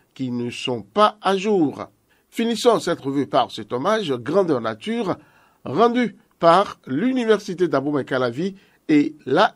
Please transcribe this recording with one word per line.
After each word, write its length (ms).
qui 160
ne 180
sont 320
pas 400
à 160
jour ? 480
Finissons 480
cette 220
revue 260
par 240
cet 200
hommage 420
grandeur 480
nature 540
rendu 520
par 480
l'Université 800
d'Abomey-Calavi 880
et 260
l'A 280